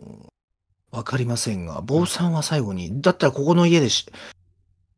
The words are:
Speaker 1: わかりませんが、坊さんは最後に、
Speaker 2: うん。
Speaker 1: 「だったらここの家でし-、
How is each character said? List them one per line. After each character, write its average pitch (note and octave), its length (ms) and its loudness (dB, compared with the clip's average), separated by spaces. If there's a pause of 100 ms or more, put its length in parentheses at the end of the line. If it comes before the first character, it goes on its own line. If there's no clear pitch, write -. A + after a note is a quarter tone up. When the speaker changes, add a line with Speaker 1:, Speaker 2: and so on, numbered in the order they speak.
(920)
Speaker 1:
わ A2+ 120 -8
か - 140 -4
り B2 80 -2
ま A#2+ 120 -2
せ A2+ 160 -4
ん F2+ 120 -6
が、 D2+ 160 -10
坊 D3+ 260 0
さ - 180 -2
ん E3+ 80 0
は D#3 80 -2
最 D3 200 -2
後 G2+ 120 -4
に、 F2+ 160 -6
Speaker 2:
う G2+ 40 -6
ん。 C3+ 100 -6
Speaker 1:
「だ F#3 80 4
っ - 60 0
た D#3 100 4
ら C3 40 0
こ C#3 140 -4
こ E3 80 4
の F3 140 6
家 E3+ 120 6
で B2+ 100 4
し-、 - 180 -2 (920)